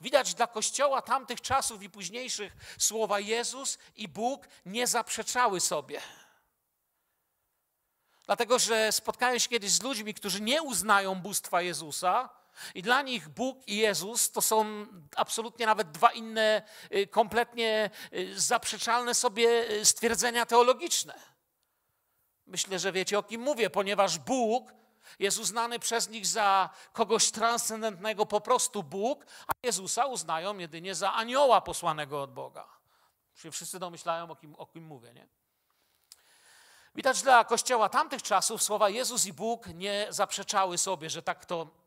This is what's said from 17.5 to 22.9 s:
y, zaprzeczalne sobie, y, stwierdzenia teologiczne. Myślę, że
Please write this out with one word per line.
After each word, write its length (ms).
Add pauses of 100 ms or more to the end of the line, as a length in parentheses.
y, 260
zaprzeczalne 720
sobie, 580
y, 140
stwierdzenia 600
teologiczne. 680 (1300)
Myślę, 320
że 120